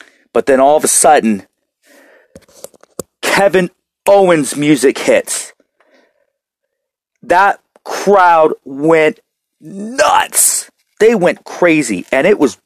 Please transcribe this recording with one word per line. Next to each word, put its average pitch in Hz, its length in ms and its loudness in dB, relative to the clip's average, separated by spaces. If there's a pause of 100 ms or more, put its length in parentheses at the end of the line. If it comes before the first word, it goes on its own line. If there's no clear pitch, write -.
(320)
But 117 140 -2
then 131 140 2
all 143 160 2
of 151 80 -2
a - 40 -4
sudden, 113 580 0 (1800)
Kevin 190 480 0 (360)
Owens' 180 500 2
music 143 420 0
hits. - 540 -4 (1700)
That 180 380 0 (240)
crowd 175 720 2 (100)
went 151 560 -2 (400)
nuts. 202 1080 -4 (300)
They 226 140 4
went 175 300 -2
crazy, 147 680 -2
and 135 140 0
it 208 120 0
was 135 260 -2